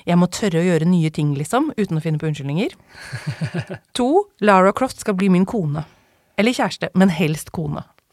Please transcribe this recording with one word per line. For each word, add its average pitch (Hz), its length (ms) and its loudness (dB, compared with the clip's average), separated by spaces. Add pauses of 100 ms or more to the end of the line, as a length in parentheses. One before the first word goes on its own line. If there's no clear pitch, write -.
jeg 175 160 2
må 180 80 4
tørre 170 320 -2
å 175 60 0
gjøre 160 180 2
nye 170 320 2
ting, 151 160 0
liksom, 233 460 -2
uten 180 180 -2
å 156 80 -2
finne 156 160 -2
på 160 80 -4
unnskyldninger. 147 460 -4 (640)
<laughs> - 600 -10
To, 294 300 2 (140)
Lara 190 360 6
Croft - 240 -4
skal 202 160 -2
bli 190 160 2
min 185 160 4
kone. 156 380 -4 (520)
Eller 226 140 2
kjæreste, 214 400 -4
men 190 160 4
helst 156 440 -2
kone. 151 340 -8 (260)